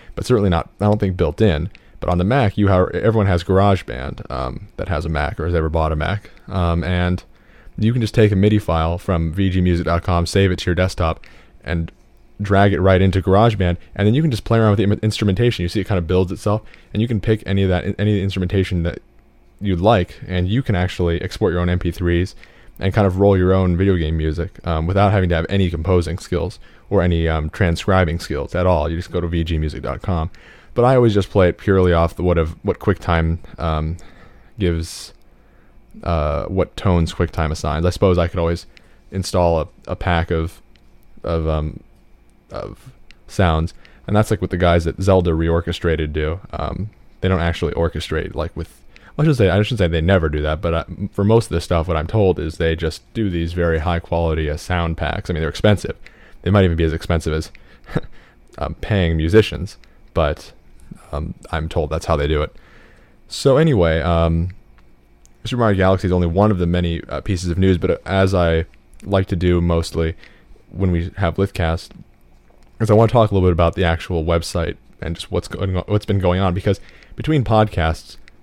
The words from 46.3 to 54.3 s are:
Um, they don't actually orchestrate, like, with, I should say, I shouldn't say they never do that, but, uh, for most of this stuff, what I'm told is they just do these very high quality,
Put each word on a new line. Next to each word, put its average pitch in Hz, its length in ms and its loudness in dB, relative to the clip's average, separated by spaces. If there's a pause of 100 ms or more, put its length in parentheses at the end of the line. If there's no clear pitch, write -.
Um, - 380 -8 (320)
they 92 60 2
don't 92 120 2
actually 85 320 -2
orchestrate, 82 640 -4
like, 78 200 -6
with, - 240 -12 (380)
I 151 60 2
should 156 120 4
say, 101 140 4
I 92 120 4
shouldn't 107 180 -2
say 90 80 2
they 82 120 0
never 85 280 4
do 73 140 -4
that, 76 180 -2
but, 85 140 -2
uh, 80 100 -2 (260)
for 101 140 -2
most 113 220 4
of - 40 -12
this 82 140 -2
stuff, 85 240 0
what 85 80 -2
I'm 78 100 -4
told 95 320 2
is 80 200 -6
they 82 180 0
just 80 260 -6 (120)
do 110 140 -2
these 85 240 -2
very 85 280 0
high 85 180 -2
quality, 80 500 -2